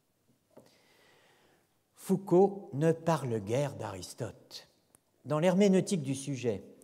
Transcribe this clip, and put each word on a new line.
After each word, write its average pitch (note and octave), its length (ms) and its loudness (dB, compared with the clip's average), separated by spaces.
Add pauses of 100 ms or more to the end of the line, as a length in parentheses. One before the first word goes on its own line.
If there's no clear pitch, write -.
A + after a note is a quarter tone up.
(2000)
Foucault F#3+ 760 2
ne D#3+ 180 2
parle C#3 480 -2
guère A2+ 360 -2
d'Aristote. G2+ 960 -12 (560)
Dans D3 140 -2
l'herméneutique F#3 640 4
du C3+ 100 -4
sujet, A#2+ 500 -4 (200)